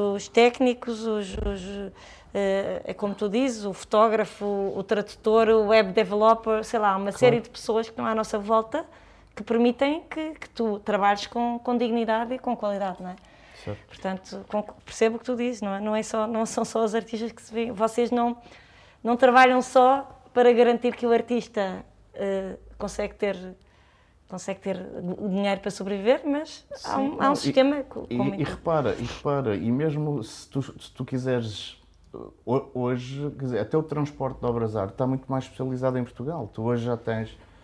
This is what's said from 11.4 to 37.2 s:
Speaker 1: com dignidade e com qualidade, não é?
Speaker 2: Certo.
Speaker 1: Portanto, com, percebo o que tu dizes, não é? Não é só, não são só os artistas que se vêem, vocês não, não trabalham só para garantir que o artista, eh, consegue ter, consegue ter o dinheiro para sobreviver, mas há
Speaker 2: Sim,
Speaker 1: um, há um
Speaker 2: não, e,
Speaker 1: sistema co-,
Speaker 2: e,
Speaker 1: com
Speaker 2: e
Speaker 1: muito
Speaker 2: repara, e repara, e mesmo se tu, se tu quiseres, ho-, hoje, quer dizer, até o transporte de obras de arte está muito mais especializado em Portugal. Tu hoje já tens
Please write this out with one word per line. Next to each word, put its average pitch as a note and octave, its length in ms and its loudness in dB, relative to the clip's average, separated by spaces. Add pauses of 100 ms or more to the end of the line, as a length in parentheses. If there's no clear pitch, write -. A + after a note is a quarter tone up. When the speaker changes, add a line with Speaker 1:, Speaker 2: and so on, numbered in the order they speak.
Speaker 1:
com B3 180 -2
dignidade A#3 580 0
e B3+ 40 -8
com B3 180 -4
qualidade, G3 460 -4
não F3+ 80 -10
é? F#3 60 -14 (480)
Speaker 2:
Certo. - 240 -10
Speaker 1:
Portanto, F#3+ 600 -10
com, G#3 140 -2 (220)
percebo A3+ 320 0
o - 20 -8
que - 60 -16
tu B3+ 120 -2
dizes, A#3+ 260 -4
não G3 120 -2
é? G3 60 -6
Não G#3+ 160 -2
é A3 60 -2
só, G#3+ 240 -2
não A3+ 200 -2
são A#3 180 -2
só A3+ 200 0
os G#3+ 100 0
artistas A3+ 380 -4
que - 100 -20
se - 100 -20
vêem, A3+ 200 -4
vocês A3 380 0
não, A#3+ 260 0 (680)
não A#3+ 140 0
trabalham B3+ 460 8
só C4 540 4 (160)
para B3 200 8
garantir A#3 420 4
que A#3+ 120 -4
o A#3 60 4
artista, A3 720 -2 (300)
eh, G3 420 -4 (220)
consegue G3+ 360 -6
ter, G3 220 -2 (920)
consegue F#3+ 320 -8
ter F#3+ 160 -4 (420)
o G#3+ 100 -4
dinheiro G3 320 0
para G3+ 100 -6
sobreviver, G3+ 540 0
mas D4+ 480 -4
há C#5 40 -14
Speaker 2:
Sim, - 240 -2
Speaker 1:
um, C#4 140 -2
há - 100 -2
um - 40 6
Speaker 2:
não, C#4 40 4
e, - 40 2
Speaker 1:
sistema C#4 460 2
co-, - 280 -12
Speaker 2:
e, A#2+ 60 -4
Speaker 1:
com B2 80 0
Speaker 2:
e C#3 40 2
Speaker 1:
muito F#3+ 200 -2
Speaker 2:
repara, D3 500 0
e A2+ 60 -6
repara, B2 520 -2
e F#2+ 160 -2
mesmo D3 500 -2
se - 260 -16
tu, C#3 140 -4
se - 300 -12
tu C3 120 -8
quiseres, B2 720 -4 (680)
ho-, - 280 0
hoje, B2+ 640 -4
quer C#3 60 -8
dizer, B2 160 -2
até C3 160 -2
o D#3 60 2
transporte D3 580 -4
de B2 60 -4
obras A#2 260 0
de A2 60 -2
arte G2 140 -4
está B2+ 140 -2
muito C3 240 -4
mais C3 140 -2
especializado C3 540 -4
em B2 60 -2
Portugal. B2 480 -8
Tu A2 100 -8
hoje A#2 220 0
já A#2+ 120 -2
tens A2+ 400 -4 (280)